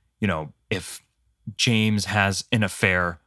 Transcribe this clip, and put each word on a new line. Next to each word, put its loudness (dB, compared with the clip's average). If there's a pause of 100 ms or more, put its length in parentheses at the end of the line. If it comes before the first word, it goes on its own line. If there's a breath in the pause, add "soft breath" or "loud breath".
(200)
you -2
know, -4 (180)
if -8 (520)
James 2
has 0
an 2
affair 0